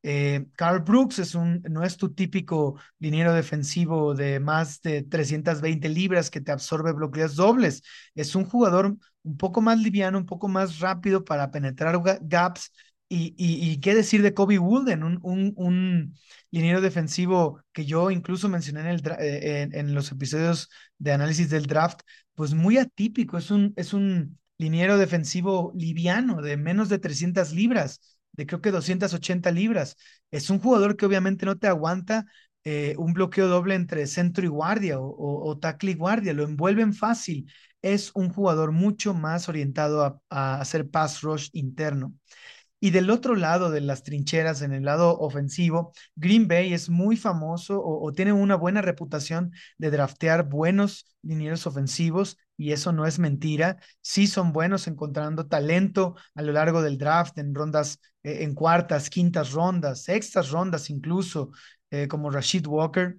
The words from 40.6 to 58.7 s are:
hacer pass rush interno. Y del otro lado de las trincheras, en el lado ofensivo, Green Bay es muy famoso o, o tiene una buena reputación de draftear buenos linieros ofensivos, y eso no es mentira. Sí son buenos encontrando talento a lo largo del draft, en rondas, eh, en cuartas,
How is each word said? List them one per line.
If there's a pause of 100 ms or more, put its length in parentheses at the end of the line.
hacer
pass
rush
interno. (680)
Y
del
otro
lado
de
las
trincheras,
en
el
lado
ofensivo, (220)
Green
Bay
es
muy
famoso
o,
o
tiene
una
buena
reputación (280)
de
draftear
buenos
linieros
ofensivos, (180)
y
eso
no
es
mentira. (220)
Sí
son
buenos
encontrando
talento (220)
a
lo
largo
del
draft,
en
rondas, (240)
eh,
en
cuartas,